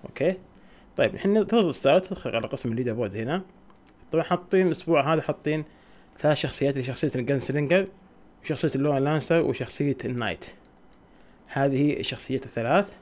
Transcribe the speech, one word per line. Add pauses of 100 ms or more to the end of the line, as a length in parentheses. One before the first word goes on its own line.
أوكي؟ (600)
طيب،
الحين
تضغط
ستارت،
تدخل
على
قسم
الليدر
بورد
هنا. (720)
طبعًا
حاطين
الأسبوع
هذا،
حاطين (540)
ثلاث
شخصيات،
اللي
شخصية
الجن
سلينجر، (580)
وشخصية
اللون
لانسر،
وشخصية
النايت. (1000)
هذه
الشخصيات
الثلاث. (100)